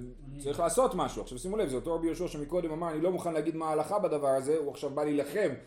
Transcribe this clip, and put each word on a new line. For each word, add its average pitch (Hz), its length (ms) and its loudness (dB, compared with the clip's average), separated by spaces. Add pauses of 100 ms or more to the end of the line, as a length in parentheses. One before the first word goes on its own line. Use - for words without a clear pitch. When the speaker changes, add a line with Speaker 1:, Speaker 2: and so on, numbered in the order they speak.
(340)
Speaker 1:
אני 143 100 -10
Speaker 2:
צריך 143 160 -2
לעשות 180 360 4
משהו. 127 260 0
עכשיו 123 160 -10
שימו 185 200 -4
לב, 185 120 2
זה 127 60 0
אותו 165 200 0
רבי 165 120 0
יהושע 160 200 -2
שמקודם 160 440 -2
אמר, 165 200 -2
"אני 156 100 -2
לא 180 100 4
מוכן 170 220 -2
להגיד 156 220 0
מה 160 140 -2
ההלכה 156 300 2
בדבר 151 280 2
הזה", 135 300 4
הוא 143 140 -2
עכשיו 143 180 -6
בא 147 140 -2
להילחם 151 460 2 (180)